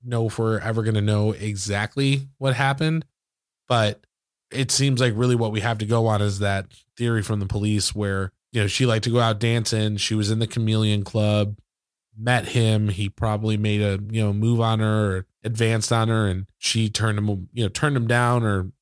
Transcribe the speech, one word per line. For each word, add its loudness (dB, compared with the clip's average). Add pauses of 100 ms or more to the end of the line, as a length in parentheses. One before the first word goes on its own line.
know -2
if -6
we're 0
ever -2
gonna 0
know 2
exactly -2
what 0
happened, 0 (640)
but 0 (460)
it -4
seems 2
like 2
really 2
what 0
we -4
have -2
to -6
go 2
on 2
is 0
that -2 (280)
theory 0
from -2
the -4
police -2
where, -4 (200)
you 0
know, 2
she 0
liked 2
to -2
go 2
out 2
dancing, 0
she -2
was 0
in 0
the 0
Chameleon 0
Club, 0 (580)
met 0
him, 2
he -2
probably -2
made 0
a, 0 (120)
you 0
know, 2
move 2
on 2
her 2
or -8 (180)
advanced 0
on 2
her, 2
and -2 (140)
she 0
turned -2
him, -2
you -4
know, 0
turned 0
him 0
down 2
or -2 (100)